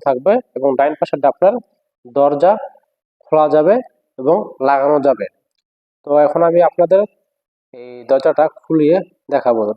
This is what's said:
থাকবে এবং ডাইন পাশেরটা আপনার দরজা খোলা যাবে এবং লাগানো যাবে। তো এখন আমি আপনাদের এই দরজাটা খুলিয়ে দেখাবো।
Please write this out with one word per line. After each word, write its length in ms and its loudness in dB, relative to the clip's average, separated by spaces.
থাকবে 260 0
এবং 120 -2
ডাইন 200 0
পাশেরটা 340 -4
আপনার 200 0
দরজা 340 2
খোলা 200 0
যাবে 200 2
এবং 160 0
লাগানো 300 0
যাবে। 180 -2
তো 20 -16
এখন 240 -2
আমি 100 0
আপনাদের 320 0
এই 100 -20
দরজাটা 360 2
খুলিয়ে 340 2
দেখাবো। 280 0